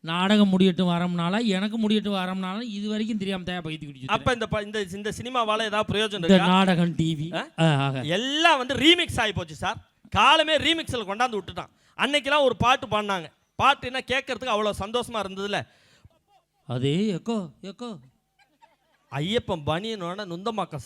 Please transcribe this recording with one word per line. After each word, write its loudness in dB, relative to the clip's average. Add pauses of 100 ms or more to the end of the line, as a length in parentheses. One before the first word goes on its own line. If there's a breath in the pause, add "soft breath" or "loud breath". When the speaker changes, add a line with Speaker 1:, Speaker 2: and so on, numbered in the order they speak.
Speaker 1:
நாடகம் 4
முடியட்டு 4
வாரம்னால, 0
எனக்கு -2
முடியட்டு 0
வாரம்னால -4
இது -8
வரைக்கும் -4
தெரியாம -4
தான் -6
பைத்தி -10
குடிச்சு. -14
Speaker 2:
அப்ப 0
இந்த -4
ப-, -4
இந்த, -6
இந்த -8
சினிமாவால -2
ஏதாவது -2
பிரயோஜனம் -2
Speaker 1:
இந்த -4
Speaker 2:
இருக்கா? 8
Speaker 1:
நாடகம், 4
டி 0
வி, -6
Speaker 2:
ஆ? -6 (120)
Speaker 1:
ஆ, 4
ஆக. -2
Speaker 2:
எல்லாம் 2
வந்து -2
ரீமிக்ஸ் 6
ஆகி 0
போச்சு -8
சார். -8 (220)
காலமே 6
ரீமிக்ஸ்ல 0
கொண்டாந்து -2
விட்டுட்டான். -10 (280 soft breath)
அன்னைக்கெல்லாம் 2
ஒரு 4
பாட்டு 2
பாடினாங்க. -2 (320)
பாட்டுன்னா 2
கேட்கறதுக்கு -4
அவ்வளவு -2
சந்தோஷமா -4
இருந்ததுல. -6 (1000 soft breath)
Speaker 1:
அதே 0
எக்கோ, -6 (100)
எக்கோ. -14 (1120)
Speaker 2:
ஐயப்பன் -4
பனியனோட -6
நுந்தமாக்கம் -6